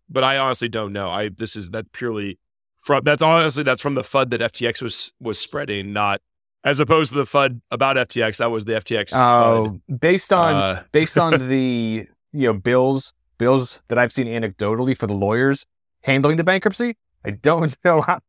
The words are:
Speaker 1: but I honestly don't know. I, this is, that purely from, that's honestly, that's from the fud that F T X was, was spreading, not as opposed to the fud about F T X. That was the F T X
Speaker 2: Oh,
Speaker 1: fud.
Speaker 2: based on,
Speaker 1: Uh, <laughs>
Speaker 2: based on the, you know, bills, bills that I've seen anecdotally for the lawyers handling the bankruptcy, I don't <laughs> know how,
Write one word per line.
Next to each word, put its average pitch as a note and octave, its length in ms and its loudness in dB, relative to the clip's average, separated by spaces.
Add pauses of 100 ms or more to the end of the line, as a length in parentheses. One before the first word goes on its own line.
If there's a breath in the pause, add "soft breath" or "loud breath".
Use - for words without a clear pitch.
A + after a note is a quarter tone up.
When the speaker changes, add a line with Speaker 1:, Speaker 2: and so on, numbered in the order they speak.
Speaker 1:
but C3 140 0
I C3+ 140 2
honestly B2+ 320 -2
don't G#2 240 -6
know. G2 160 -6
I, G2+ 200 -4
this G#2+ 260 -10
is, F#2 160 -12
that G#2+ 200 -10
purely G#2 460 -8 (400)
from, C#3 260 0
that's D3 180 2
honestly, D#3 420 4
that's C3 180 0
from C#3+ 140 -4
the B2+ 80 -2
fud C3 280 0
that A2+ 100 -2
F A#2 100 -2
T A#2 160 -4
X - 140 -6
was, - 380 -8
was A2+ 200 -6
spreading, G#2 540 -8
not G2+ 280 -2 (420)
as C#3 160 0
opposed D3+ 340 2
to C#3+ 40 -6
the C#3 60 2
fud C3+ 380 -2 (100)
about C3+ 260 0
F B2 120 0
T A#2+ 120 -4
X. A2 180 -2
That A#2 120 0
was A2 140 -4
the A2 100 -2
F G#2+ 80 -4
T A2+ 140 -4
X G#2 160 -4
Speaker 2:
Oh, A#2 680 4 (100)
Speaker 1:
fud. B2 100 -6
Speaker 2:
based F#3+ 340 2
on, E3+ 200 4
Speaker 1:
Uh, F#2+ 340 -2
<laughs> - 40 -20
Speaker 2:
based D#3 260 0
on D#3 300 2
the, A#2+ 580 -2 (280)
you C#3 140 0
know, A2 60 2
bills, B2+ 600 0 (240)
bills B2+ 500 2
that A#2 100 -2
I've A#2+ 140 2
seen B2 160 -4
anecdotally A2+ 680 -2
for A2 100 -4
the G2+ 80 -2
lawyers A#2+ 500 0 (360)
handling C#3 360 2
the E3 60 0
bankruptcy, G3+ 540 0 (260)
I G#2 80 -8
don't D#3 480 0
<laughs> - 60 -2
know E3 160 4
how, E3 280 0